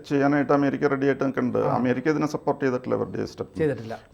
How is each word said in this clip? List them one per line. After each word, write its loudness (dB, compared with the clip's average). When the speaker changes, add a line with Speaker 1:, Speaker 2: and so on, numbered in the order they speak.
Speaker 1:
ചെയ്യാനായിട്ട് 2
അമേരിക്ക 2
റെഡി 0
ആയിട്ട് 2
നിൽക്കുന്നുണ്ട്. 0
Speaker 2:
ആ. 2
Speaker 1:
അമേരിക്ക 0
ഇതിനെ 2
സപ്പോർട്ട് -2
ചെയ്തിട്ടില്ല, -2
അവരുടെ -4
സ്റ്റെപ്പ് -10
Speaker 2:
ചെയ്തിട്ടില്ല. -2